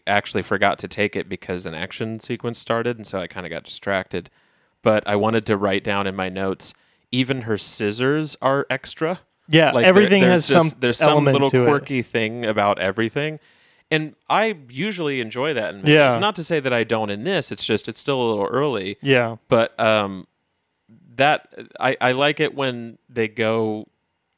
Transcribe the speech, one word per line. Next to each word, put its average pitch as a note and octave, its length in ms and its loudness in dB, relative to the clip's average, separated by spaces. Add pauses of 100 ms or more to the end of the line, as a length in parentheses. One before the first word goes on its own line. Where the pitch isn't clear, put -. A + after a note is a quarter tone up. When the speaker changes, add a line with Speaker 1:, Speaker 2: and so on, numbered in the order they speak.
Speaker 1:
actually G2+ 360 -2
forgot G2 380 0
to G2 80 -10
take G#2 280 -4
it F2 120 -6
because F2+ 380 -8
an E2 80 -10
action A2 460 -8
sequence A#2 380 -8
started, A#2 400 -4
and G#2 80 -14
so G2 120 -8
I F2 80 -6
kinda F2 220 -12
got E2 160 -10
distracted. F#2+ 640 -6 (540)
But G#2+ 240 2
I G#2 100 0
wanted G#2+ 300 0
to A2 100 2
write G2 280 -2
down G2+ 220 -2
in F#2+ 100 -6
my F#2+ 120 -4
notes, F#2+ 440 -6 (400)
"Even B2+ 300 -2
her A2 160 -2
scissors C3 840 -2
are C3+ 300 0
extra." D#3+ 500 -6 (320)
Speaker 2:
Yeah, D3+ 200 6
Speaker 1:
Like, - 100 2
there, F#3 60 6
Speaker 2:
everything F#3+ 340 6
Speaker 1:
there's F3+ 240 4
Speaker 2:
has - 20 0
Speaker 1:
just, E3 220 4
Speaker 2:
some - 100 -12
Speaker 1:
there's A#2+ 180 0
some D3+ 120 6
Speaker 2:
element C#3+ 240 4
Speaker 1:
little C#3 160 2
Speaker 2:
to B2+ 140 4
it. - 20 2
Speaker 1:
quirky C#3 360 0
thing A#2 440 -4
about G#2 320 2
everything. A#2 640 -2 (500)
And D3+ 240 -2 (160)
I G#3 240 2 (160)
usually D3+ 500 -4
enjoy B2 340 -4
that G#2+ 160 -4
in F#2+ 80 -10
movies. D3+ 180 4
Speaker 2:
Yeah. C3+ 240 6
Speaker 1:
Not G#3 160 -2
to E3 80 -8
say D#3 160 -2
that C3 120 -2
I A#2 120 2
don't A2 260 -2
in G2+ 140 -8
this. E3+ 260 -2
It's - 160 -8
just, G#2+ 220 -2
it's A2+ 100 -10
still C3+ 240 -2
a A#2 80 2
little G2+ 160 0
early. A2+ 560 -2
Speaker 2:
Yeah. B2 340 2 (120)
Speaker 1:
But, A2+ 320 2
um, G#2 480 0 (880)
that, C#3 320 2 (300)
I, C3 220 0
I B2+ 120 2
like C#3+ 280 0
it D3+ 140 -2
when A#2+ 440 -6 (100)
they A#2 200 -2
go A2 580 -2 (520)